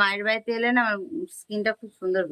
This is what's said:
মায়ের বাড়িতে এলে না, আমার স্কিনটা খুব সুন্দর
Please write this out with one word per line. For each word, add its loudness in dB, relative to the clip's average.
মায়ের 2
বাড়িতে 0
এলে 2
না, 6
আমার 0
স্কিনটা -2
খুব -16
সুন্দর 0